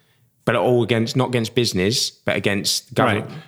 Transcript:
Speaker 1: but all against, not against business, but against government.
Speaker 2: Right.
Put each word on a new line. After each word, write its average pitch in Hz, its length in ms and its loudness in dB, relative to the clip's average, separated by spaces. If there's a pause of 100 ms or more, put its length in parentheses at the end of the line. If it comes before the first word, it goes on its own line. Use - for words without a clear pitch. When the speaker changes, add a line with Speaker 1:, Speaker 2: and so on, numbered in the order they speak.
(440)
Speaker 1:
but 117 120 2
all 120 260 2
against, 113 340 0
not 127 120 0
against 117 260 -2
business, 107 560 0
but - 260 -4
against 101 580 -2
government. 107 340 0
Speaker 2:
Right. 151 200 -14